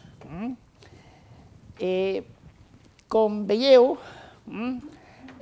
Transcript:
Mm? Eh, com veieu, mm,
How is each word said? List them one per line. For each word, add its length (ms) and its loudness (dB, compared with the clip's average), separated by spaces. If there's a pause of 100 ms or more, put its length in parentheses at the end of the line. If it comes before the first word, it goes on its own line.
(280)
Mm? 240 -10 (1300)
Eh, 420 -4 (840)
com 400 0
veieu, 480 6 (500)
mm, 300 -8 (640)